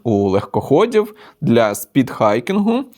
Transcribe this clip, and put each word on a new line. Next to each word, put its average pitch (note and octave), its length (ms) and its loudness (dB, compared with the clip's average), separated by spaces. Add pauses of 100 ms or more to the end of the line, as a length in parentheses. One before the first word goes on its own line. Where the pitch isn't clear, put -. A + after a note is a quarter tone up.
у G2+ 260 0
легкоходів D#3+ 880 0 (260)
для A2+ 340 2
спідхайкінгу, F#3+ 1080 -2 (140)